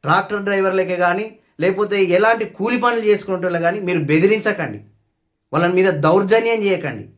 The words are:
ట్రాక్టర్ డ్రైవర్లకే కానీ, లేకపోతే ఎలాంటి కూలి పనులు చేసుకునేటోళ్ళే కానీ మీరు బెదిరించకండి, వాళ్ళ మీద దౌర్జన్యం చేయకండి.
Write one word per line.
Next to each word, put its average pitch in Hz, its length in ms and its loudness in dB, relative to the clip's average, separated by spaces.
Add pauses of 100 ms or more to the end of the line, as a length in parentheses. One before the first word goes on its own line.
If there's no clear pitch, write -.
ట్రాక్టర్ 196 400 -2
డ్రైవర్లకే 190 540 0
కానీ, 180 420 -2 (220)
లేకపోతే 196 420 0
ఎలాంటి 214 420 2
కూలి 233 340 -4
పనులు 233 220 0
చేసుకునేటోళ్ళే 185 600 -2
కానీ 175 200 -2
మీరు 180 180 -2
బెదిరించకండి, 160 840 0 (720)
వాళ్ళ 165 140 2
మీద 185 260 2
దౌర్జన్యం 208 680 2
చేయకండి. 151 560 -4